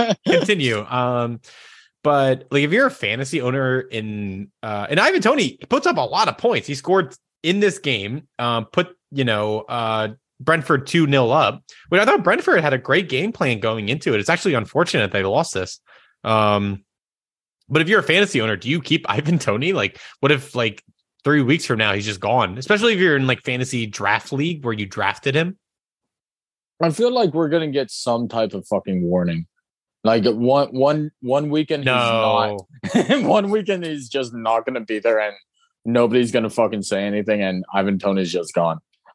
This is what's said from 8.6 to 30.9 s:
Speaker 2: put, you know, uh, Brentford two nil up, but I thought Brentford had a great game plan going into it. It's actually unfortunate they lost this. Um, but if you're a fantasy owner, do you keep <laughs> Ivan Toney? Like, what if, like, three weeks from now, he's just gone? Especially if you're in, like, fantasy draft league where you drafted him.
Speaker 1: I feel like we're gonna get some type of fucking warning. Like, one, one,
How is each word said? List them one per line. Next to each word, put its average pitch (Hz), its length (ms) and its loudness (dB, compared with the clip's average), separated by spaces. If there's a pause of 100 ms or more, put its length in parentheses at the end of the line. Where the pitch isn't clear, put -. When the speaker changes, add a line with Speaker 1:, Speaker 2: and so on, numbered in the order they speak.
Speaker 2:
put, - 280 -2 (160)
you 139 140 -2
know, 107 360 0
uh, 110 480 -2 (320)
Brentford 147 460 2
two 165 200 4
nil 131 240 4
up, 127 320 2 (260)
but 180 120 4
I 220 40 4
thought 392 160 4
Brentford 247 380 2
had 147 140 2
a 131 40 0
great 156 300 0
game 143 240 -2
plan 123 300 -2
going 110 260 -2
into 143 260 -2
it. 104 60 2
It's 98 100 -4
actually 170 260 0
unfortunate 117 580 0
they 98 100 0
lost 117 300 0
this. - 260 -8 (460)
Um, 104 580 2 (840)
but 156 120 2
if 156 60 -2
you're 202 140 4
a - 20 0
fantasy 180 380 2
owner, 110 160 0
do 101 120 -8
you 160 120 -2
keep 156 240 -2
<laughs> - 40 -6
Ivan 151 300 0
Toney? 123 320 -2
Like, 110 260 -2 (220)
what 139 140 4
if, 135 220 -6
like, 117 280 -4 (400)
three 147 180 4
weeks 139 240 0
from 123 120 -2
now, 107 160 2
he's 101 120 -4
just 104 140 -6
gone? 104 380 0
Especially 208 360 0
if 185 60 -2
you're 175 160 4
in, 135 120 0
like, 127 160 0
fantasy 123 420 -4
draft 104 480 -2
league 147 320 -4
where 117 80 -2
you 104 120 -6
drafted 101 500 -4
him. 170 220 -2 (1200)
Speaker 1:
I 170 80 2
feel 233 240 0
like 214 200 2
we're 156 160 0
gonna 160 220 0
get 135 200 -2
some 120 360 -2
type 110 260 -2
of 95 140 -10
fucking 95 360 -2
warning. 85 440 0 (560)
Like, 113 220 2
one, 123 440 2
one, 151 420 0 (100)